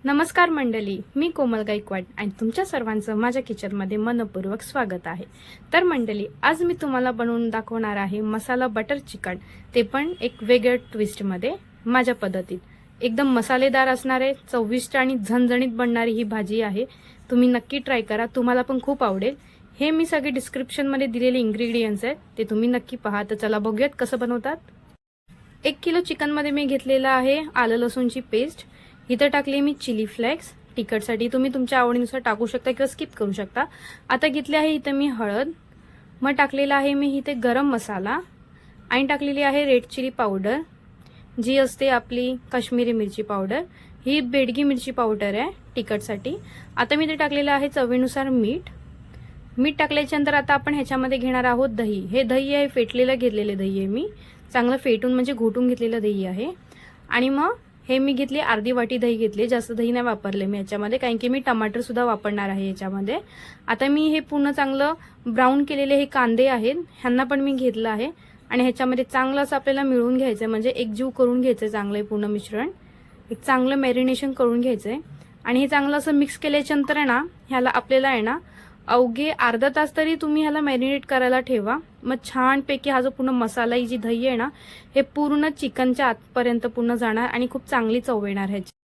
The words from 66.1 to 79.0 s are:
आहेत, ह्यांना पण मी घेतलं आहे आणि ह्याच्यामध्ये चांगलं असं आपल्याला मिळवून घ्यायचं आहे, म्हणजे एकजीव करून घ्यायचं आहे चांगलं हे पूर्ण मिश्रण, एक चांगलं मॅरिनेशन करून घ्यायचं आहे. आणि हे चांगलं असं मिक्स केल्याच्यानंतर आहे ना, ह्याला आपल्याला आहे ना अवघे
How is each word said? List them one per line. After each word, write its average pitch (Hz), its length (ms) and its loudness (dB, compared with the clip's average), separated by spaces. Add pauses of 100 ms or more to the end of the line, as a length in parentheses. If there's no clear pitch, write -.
आहेत, 254 300 2 (160)
ह्यांना 247 320 0
पण 269 160 0
मी 277 120 0
घेतलं 226 360 0
आहे 220 220 -2 (400)
आणि 247 120 2
ह्याच्यामध्ये 254 420 0
चांगलं 269 380 0
असं 277 140 0
आपल्याला 277 260 0
मिळवून 254 340 2
घ्यायचं 226 280 0
आहे, 220 60 -2
म्हणजे 220 200 0
एकजीव 247 400 -4
करून 247 300 2
घ्यायचं 247 240 2
आहे 214 80 -2
चांगलं 202 260 -2
हे 208 60 -4
पूर्ण 208 200 -2
मिश्रण, 214 460 -4 (600)
एक 226 80 -6
चांगलं 262 380 2
मॅरिनेशन 262 560 0
करून 240 280 2
घ्यायचं 233 300 -2
आहे. 285 100 -6 (440)
आणि 247 160 2
हे 277 80 2
चांगलं 285 280 2
असं 294 180 0
मिक्स 285 240 2
केल्याच्यानंतर 294 580 0
आहे 294 100 2
ना, 254 160 2 (260)
ह्याला 254 220 2
आपल्याला 262 380 2
आहे 247 120 2
ना 240 180 0 (500)
अवघे 247 420 2